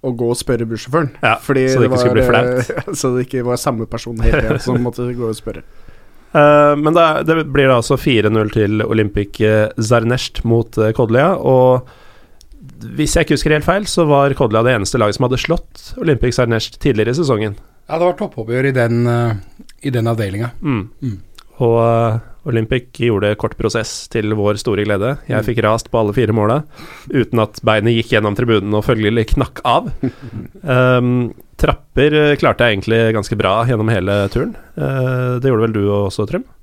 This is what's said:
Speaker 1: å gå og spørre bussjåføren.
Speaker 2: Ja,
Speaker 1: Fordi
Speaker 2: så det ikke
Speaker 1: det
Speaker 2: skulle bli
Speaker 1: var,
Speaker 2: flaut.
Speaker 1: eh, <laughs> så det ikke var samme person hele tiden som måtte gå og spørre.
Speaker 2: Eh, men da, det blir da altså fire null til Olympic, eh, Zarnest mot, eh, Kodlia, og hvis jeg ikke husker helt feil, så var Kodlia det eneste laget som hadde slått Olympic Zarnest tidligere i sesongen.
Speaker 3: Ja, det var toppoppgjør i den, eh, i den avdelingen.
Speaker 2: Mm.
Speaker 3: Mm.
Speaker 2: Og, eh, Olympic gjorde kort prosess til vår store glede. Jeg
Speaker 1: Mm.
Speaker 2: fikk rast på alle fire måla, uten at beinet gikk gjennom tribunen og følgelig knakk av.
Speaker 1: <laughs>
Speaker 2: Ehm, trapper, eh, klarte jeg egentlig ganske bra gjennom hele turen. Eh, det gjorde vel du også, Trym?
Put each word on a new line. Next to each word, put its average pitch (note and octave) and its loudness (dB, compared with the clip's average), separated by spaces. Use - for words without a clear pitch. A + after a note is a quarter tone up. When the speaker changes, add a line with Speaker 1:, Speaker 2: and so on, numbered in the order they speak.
Speaker 1:
å C3+ -4
gå A#2+ -2
og A#2+ 0
spørre A#2+ -2
bussjåføren. B2+ -4
Speaker 2:
Ja, A#2 2
Speaker 1:
Fordi C3 0
Speaker 2:
så C3 2
det A#2 4
ikke B2+ 0
Speaker 1:
det B2 2
Speaker 2:
skulle A#2 2
bli B2+ 4
Speaker 1:
var, A#2 4
Speaker 2:
flaut. B2+ -2
Speaker 1:
eh, G#3 -6
<laughs> - -8
så B2+ 0
det B2+ -2
ikke B2+ -6
var B2 -2
samme A2+ -4
person A#2 -8
hele C3+ 4
tiden A2+ 0
som B2+ -2
måtte B2 -4
gå A#2+ -4
og A2 -4
spørre. - -12
Speaker 2:
Eh, D3 6
men D3+ 0
da, E3 2
det D#3+ 0
blir C#3 2
da B2 4
altså C3+ 0
fire A2 2
null G#2+ 0
til G#2+ 0
Olympic, G#2+ -2
eh, G#2+ 2
Zarnest A#2 0
mot, A2+ 2
eh, A2 2
Kodlia, B2+ 2
og B2+ 4
hvis D3 0
jeg E3+ 2
ikke D3 2
husker D3+ 2
helt D3 -2
feil, F#3+ -2
så E3+ 2
var C#3 4
Kodlia A2 2
det B2 2
eneste G#2+ -2
laget G#2 2
som B2+ 0
hadde B2 0
slått - -6
Olympic C3+ 0
Zarnest A#2 -2
tidligere A#2 0
i - -4
sesongen. A2 0
Speaker 3:
Ja, D3+ -4
det E3+ 0
var F3 0
toppoppgjør B2+ -4
i C3 -2
den, A#2 2
eh, A#2 0
i C#3+ -4
den A#2 0
avdelingen. A2 -4
Speaker 2:
Mm. A#2+ -4
Speaker 3:
Mm. A2 -6
Speaker 2:
Og, A#2 2
eh, A#2 2
Olympic A#2+ -2
gjorde G#2 0
kort - -6
prosess - -4
til G#2+ -4
vår G#2 0
store G#2 -2
glede. G#2 -2
Jeg A2 -2
Speaker 1:
Mm. - -4
Speaker 2:
fikk A#2 -2
rast A2 0
på B2+ 0
alle G#2 0
fire A2+ 2
måla, A2+ 0
uten A#2 0
at - -2
beinet A2 2
gikk A2+ -2
gjennom G#2 0
tribunen G#2+ 0
og G#2 0
følgelig A2 0
knakk - -4
av. D#3 0
Speaker 1:
<laughs> - -16
Speaker 2:
Ehm, B2+ 0
trapper, D3 0
eh, D3 2
klarte C#3 0
jeg A#2 2
egentlig A2+ 2
ganske G#2+ -4
bra G#2 2
gjennom A2+ 0
hele G2 0
turen. F#3 -4
Eh, B2+ -2
det C3+ 0
gjorde A2+ 2
vel A2+ 0
du G2+ 0
også, G2+ -2
Trym? G#3+ -6